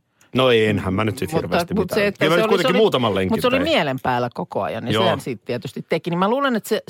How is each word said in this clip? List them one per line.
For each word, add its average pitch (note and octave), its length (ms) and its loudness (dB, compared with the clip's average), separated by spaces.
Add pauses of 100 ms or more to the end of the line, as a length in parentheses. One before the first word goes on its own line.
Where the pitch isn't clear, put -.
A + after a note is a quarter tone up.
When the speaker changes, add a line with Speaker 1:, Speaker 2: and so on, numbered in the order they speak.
(360)
Speaker 1:
No C3 140 4
ei, A2+ 180 4
enhän G2 260 0
mä G#2+ 120 0
nyt G#2 120 -4
sit - 140 -6
Speaker 2:
Mutta, D#3+ 160 -2
Speaker 1:
hirveästi E3+ 260 -2
Speaker 2:
mut G#3 100 0
Speaker 1:
mitään. G3+ 180 -2
Speaker 2:
se, G3+ 60 2
että G3 120 -4
Speaker 1:
Kyllä D3+ 100 2
mä E3 60 4
Speaker 2:
se - 20 4
Speaker 1:
nyt A3 80 2
Speaker 2:
oli, G#3+ 40 -2
Speaker 1:
kuitenkin F#3 240 2
Speaker 2:
se G3 40 2
oli, G#3+ 60 4
Speaker 1:
muutaman B2 320 2
lenkin F#2+ 180 0
Speaker 2:
mut - 80 0
se B3+ 60 0
oli B3 80 2
Speaker 1:
tein. C4+ 140 0
Speaker 2:
mielen D#3 340 0
päällä B2 300 0
koko - 280 -6
ajan, F#2+ 240 -4
niin A#2 80 -2
Speaker 1:
Joo. A2 100 2
Speaker 2:
sehän G#2+ 180 2
siitä B2+ 240 -10
tietysti - 440 -8
teki. E3+ 200 -2
Niin E3+ 100 -2
mä G3 100 2
luulen, C4 260 0
että - 140 -6
se G#3+ 200 0